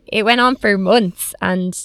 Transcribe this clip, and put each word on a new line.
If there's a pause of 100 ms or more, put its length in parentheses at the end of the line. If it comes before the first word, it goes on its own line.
it
went
on
for
months.
And